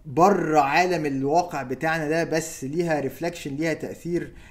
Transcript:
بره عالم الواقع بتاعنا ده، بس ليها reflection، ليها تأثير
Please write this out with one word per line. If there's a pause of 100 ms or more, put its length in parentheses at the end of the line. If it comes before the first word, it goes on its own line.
بره
عالم
الواقع
بتاعنا
ده،
بس
ليها
reflection،
ليها
تأثير (180)